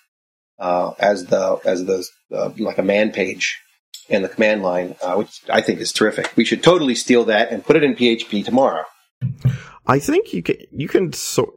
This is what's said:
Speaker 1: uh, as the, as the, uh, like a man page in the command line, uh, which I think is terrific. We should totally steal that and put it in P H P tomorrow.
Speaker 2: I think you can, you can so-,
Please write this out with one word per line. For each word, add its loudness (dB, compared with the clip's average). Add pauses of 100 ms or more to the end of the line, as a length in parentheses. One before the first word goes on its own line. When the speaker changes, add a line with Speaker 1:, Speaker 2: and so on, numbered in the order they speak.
(580)
Speaker 1:
uh, -2
as 0
the, 0
as -2
the, -2 (280)
uh, -4
like -6
a 0
man 2
page -4 (480)
in 0
the -4
command 0
line, -2
uh, -2
which -4
I 2
think -2
is -6
terrific. -2
We 4
should -2
totally 4
steal 4
that 2
and -8
put 0
it 2
in 2
P 2
H -2
P -4
tomorrow. 0 (1040)
Speaker 2:
I 6
think 0
you -4
can, -2 (160)
you -6
can 2
so-, -4